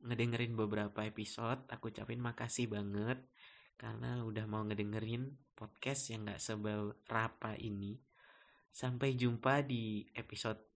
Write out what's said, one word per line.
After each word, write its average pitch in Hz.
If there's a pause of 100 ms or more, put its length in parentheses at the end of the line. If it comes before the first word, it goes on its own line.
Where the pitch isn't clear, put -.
ngedengerin 117
beberapa 104
episode, 113
aku 117
ucapin 113
makasih 120
banget 104 (560)
karena 117
udah 110
mau 107
ngedengerin 110 (160)
podcast -
yang 107
nggak 101
seberapa 107
ini. 104 (760)
Sampai 127
jumpa 123
di 113
episode 110 (160)